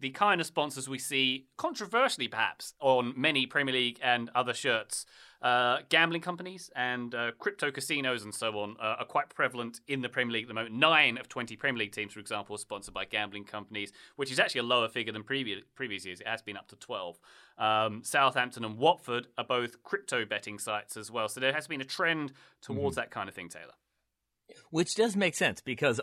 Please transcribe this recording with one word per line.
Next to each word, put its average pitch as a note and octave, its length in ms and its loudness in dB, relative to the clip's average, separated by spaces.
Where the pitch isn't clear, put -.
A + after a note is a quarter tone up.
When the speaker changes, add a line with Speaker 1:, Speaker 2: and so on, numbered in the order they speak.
Speaker 1:
the C3+ 100 -4
kind G3 300 4
of D3+ 60 0
sponsors C#3 420 -2
we C3+ 100 -4
see, C3 480 2
controversially A3+ 680 0
perhaps, A2 520 -2
on B2+ 340 4
many C3+ 320 2
Premier C3+ 280 0
League B2 280 0
and A#2+ 320 2
other B2 200 2
shirts. A2+ 500 0
Uh, B2 380 4
gambling E3 300 4
companies F3+ 540 -10
and, B2 400 -2
uh, A#2 240 0
crypto - 320 -2
casinos C3+ 540 -2
and G#2 100 -10
so A2 240 -2
on, G#2 220 -4
uh, A2 180 -2
are B2+ 60 -4
quite - 240 0
prevalent A#2+ 580 -2
in C#3 140 -2
the B2 80 -2
Premier A#2+ 240 -2
League A2 140 0
at - 20 -18
the A2+ 60 -8
moment. A2+ 200 -4
Nine D3 420 6
of B2+ 120 -10
twenty A#2+ 260 -6
Premier C3 240 0
League G#2 140 0
teams, G#2 220 -8
for - 40 -14
example, G#2 380 -6
are - 20 -6
sponsored G2+ 360 -10
by G2 100 -2
gambling G#2 400 -4
companies, G#2 480 -8
which C3+ 160 -4
is C3+ 80 2
actually C3+ 220 2
a - 20 0
lower A#2+ 240 4
figure A2 240 -4
than G#2+ 100 -6
previ-, A2+ 400 -4
previous G2+ 280 -8
years. F2+ 160 -10
It G#2 60 -10
has A2 160 -4
been G2+ 140 -10
up F#2+ 120 -14
to - 80 -20
twelve. F#2 440 -8
Um, A2 460 2
Southampton B2+ 600 2
and A2 120 -6
Watford B2 520 2
are A#2 60 -2
both A#2+ 400 -2
crypto B2 400 -2
betting G#2 340 -6
sites G#2 380 -6
as G#2+ 120 -12
well. A2 200 -2
So - 100 -10
there C3 140 2
has D3+ 160 -4
been D3+ 120 -6
a C3 40 -4
trend D#3 480 0
towards C3+ 360 -2
Speaker 2:
Mm-hmm. B2 60 -2
Speaker 1:
that - 100 -6
kind G2 160 -6
of - 80 -14
thing, F2 120 -10
Taylor. E2 260 -16
Speaker 2:
Which E3 260 0
does A3 180 4
make F#3+ 220 2
sense, C3+ 240 0
because B2 420 0